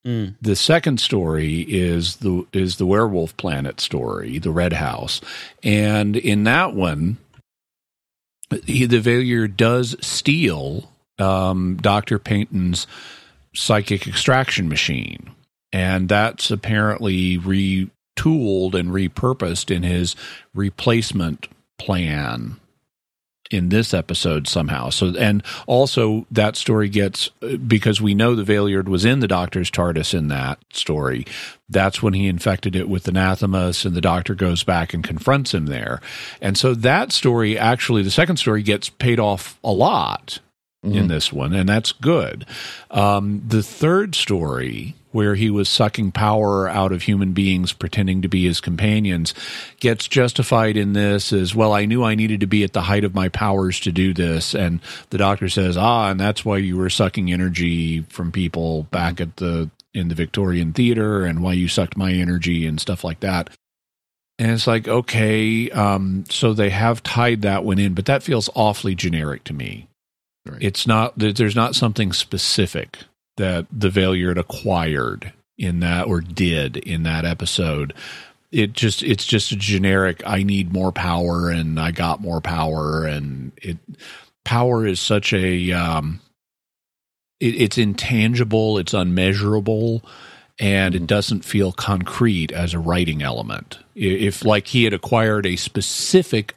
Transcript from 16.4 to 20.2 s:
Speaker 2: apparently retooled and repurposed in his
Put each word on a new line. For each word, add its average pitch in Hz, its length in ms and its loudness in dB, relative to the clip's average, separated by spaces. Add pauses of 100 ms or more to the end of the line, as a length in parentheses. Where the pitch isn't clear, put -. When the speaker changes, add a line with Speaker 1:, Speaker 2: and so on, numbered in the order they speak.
Speaker 2:
apparently 104 880 0
retooled 95 1400 0
and 90 160 0
repurposed 95 840 -2
in 87 80 0
his 90 320 0 (400)